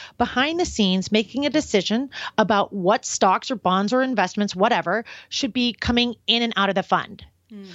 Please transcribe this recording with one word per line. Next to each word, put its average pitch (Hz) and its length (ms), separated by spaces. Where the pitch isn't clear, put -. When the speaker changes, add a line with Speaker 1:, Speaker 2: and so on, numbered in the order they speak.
Speaker 1:
behind 277 420
the 359 60
scenes 190 460
making 226 340
a 285 60
decision 247 580
about 202 340
what 196 320
stocks 214 460
or 254 40
bonds 196 380
or 254 80
investments, 202 540
whatever, 190 500
should 233 240
be 240 180
coming 240 440
in 233 160
and 233 140
out 196 140
of 196 40
the 185 80
fund. - 420
Speaker 2:
Mm. 196 220